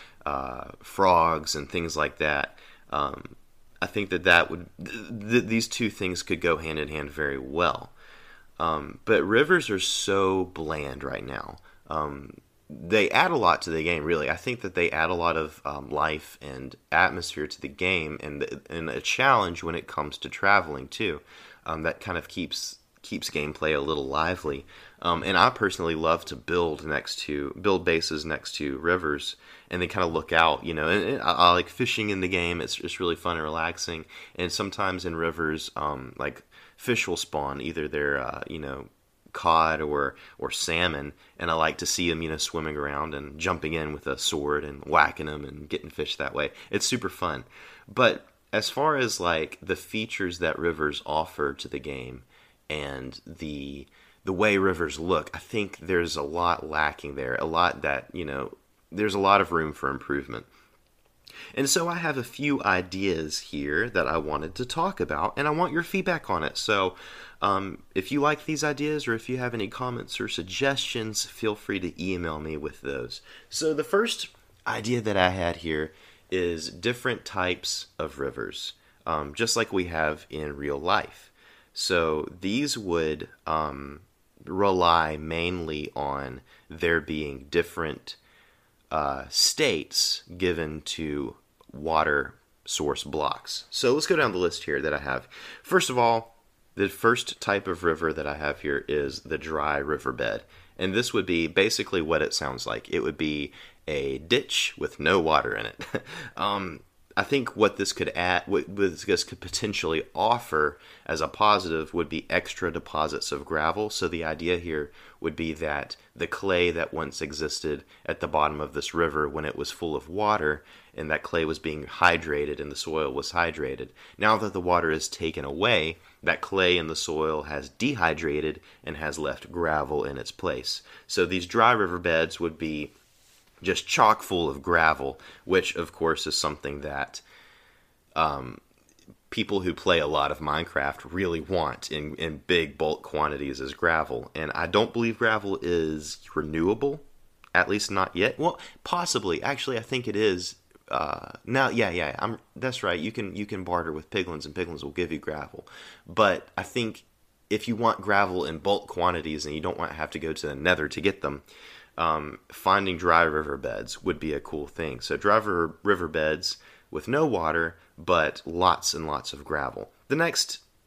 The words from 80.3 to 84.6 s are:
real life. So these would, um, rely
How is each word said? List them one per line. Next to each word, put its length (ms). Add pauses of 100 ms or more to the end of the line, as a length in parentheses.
real 220
life. 520 (420)
So 560 (120)
these 360
would, 520 (180)
um, 540 (440)
rely 720